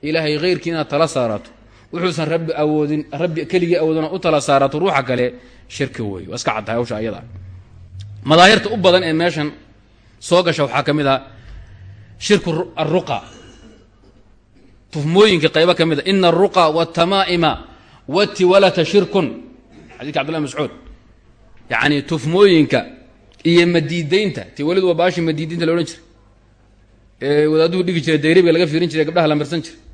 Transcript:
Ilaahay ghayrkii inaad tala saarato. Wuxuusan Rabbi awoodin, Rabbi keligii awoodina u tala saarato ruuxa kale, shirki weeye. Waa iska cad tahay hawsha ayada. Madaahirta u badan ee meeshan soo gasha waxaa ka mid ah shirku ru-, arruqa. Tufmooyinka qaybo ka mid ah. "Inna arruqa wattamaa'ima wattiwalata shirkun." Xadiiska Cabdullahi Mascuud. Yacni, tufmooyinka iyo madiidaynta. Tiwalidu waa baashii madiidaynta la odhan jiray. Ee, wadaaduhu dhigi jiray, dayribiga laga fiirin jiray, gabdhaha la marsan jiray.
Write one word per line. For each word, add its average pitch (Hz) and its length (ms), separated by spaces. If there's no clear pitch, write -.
Ilaahay 151 360
ghayrkii 170 320
inaad 160 180
tala 151 200
saarato. 113 420
Wuxuusan 165 360
Rabbi 160 260
awoodin, 151 580
Rabbi 156 340
keligii 175 300
awoodina 160 360
u 190 60
tala 156 220
saarato 139 380
ruuxa 156 240
kale, 123 320
shirki - 340
weeye. 98 260
Waa 87 80
iska 120 180
cad 110 120
tahay 113 120
hawsha 117 180
ayada. 107 260
Madaahirta 185 460
u 233 60
badan 180 260
ee 165 100
meeshan 156 400
soo 175 220
gasha 160 220
waxaa 131 180
ka 147 120
mid 147 120
ah 135 140
shirku 175 340
ru-, 170 240
arruqa. 160 460
Tufmooyinka 160 560
qaybo 170 260
ka 175 120
mid 156 140
ah. - 60
"Inna 190 220
arruqa 170 420
wattamaa'ima 170 800
wattiwalata 185 760
shirkun." 185 420
Xadiiska 147 220
Cabdullahi 156 260
Mascuud. 143 240
Yacni, 139 320
tufmooyinka 160 760
iyo 170 220
madiidaynta. 170 760
Tiwalidu 180 340
waa 170 60
baashii 175 260
madiidaynta 165 460
la 160 60
odhan 170 140
jiray. - 160
Ee, 147 240
wadaaduhu 160 400
dhigi 175 140
jiray, 156 180
dayribiga 165 340
laga 170 140
fiirin 160 240
jiray, 156 140
gabdhaha 165 240
la 151 60
marsan 151 280
jiray. - 160